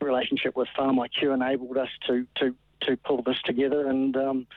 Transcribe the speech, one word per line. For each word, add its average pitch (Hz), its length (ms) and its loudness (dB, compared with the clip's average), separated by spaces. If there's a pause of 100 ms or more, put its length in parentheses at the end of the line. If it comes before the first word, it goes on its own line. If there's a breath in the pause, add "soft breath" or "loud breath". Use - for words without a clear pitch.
relationship 131 560 0
with 123 200 0
farm 135 240 2
I 120 80 -2
Q 143 240 0
enabled 127 460 0
us 127 100 0 (180)
to, 123 200 2 (100)
to, 131 180 0 (280)
to 131 160 2
pull 127 240 0
this 127 220 -2
together, 135 440 0
and, 131 280 2
um, 135 300 0 (100)